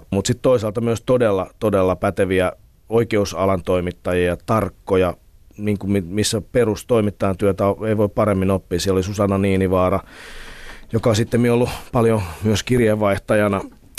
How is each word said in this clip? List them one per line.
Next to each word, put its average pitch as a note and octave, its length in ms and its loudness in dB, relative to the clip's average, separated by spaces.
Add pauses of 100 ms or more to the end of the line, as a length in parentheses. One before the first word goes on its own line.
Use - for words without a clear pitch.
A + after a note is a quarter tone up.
(120)
mut F#2+ 140 0
sit - 160 -2
toisaalta A2+ 400 0
myös A#2 200 -2
todella, G#2+ 480 2 (100)
todella F#2+ 360 2
päteviä F#2 560 0 (380)
oikeusalan G2 720 0
toimittajia, F2+ 840 -2
tarkkoja, F#2+ 680 0 (440)
niin G#2 220 -2
kuin G2 120 -4
mi-, G2+ 160 0
missä G#2 340 -2 (100)
perustoimittajan G#2+ 840 0
työtä G2 260 0 (240)
ei G#2+ 100 0
voi G#2+ 120 2
paremmin G2 420 0
oppia. F2+ 280 -2
Siellä F#2 180 0
oli F#2 60 0
Susanna G2 340 0
Niinivaara, F#2+ 640 2 (920)
joka A2+ 160 0
on A2 60 4
sitten A#2 360 0
ollut A#2+ 180 2 (220)
paljon A2+ 300 2 (220)
myös G#2 200 2
kirjeenvaihtajana G#2+ 1000 2 (380)